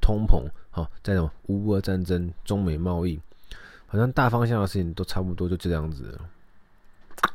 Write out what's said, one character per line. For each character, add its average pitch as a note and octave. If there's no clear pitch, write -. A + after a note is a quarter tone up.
通 G#2+
膨， D2
好， E2
再 G2+
有 E2+
乌 G2+
俄 G2
战 F#2+
争、 F2
中 G2+
美 D#2
贸 F2
易， D#2
好 G2
像 B2
大 B2+
方 A#2+
向 A2+
的 G2
事 F#2
情 E2+
都 F#2
差 -
不 F2+
多 F2+
就 F2
这 F2
样 D#2+
子 C2+
了。 -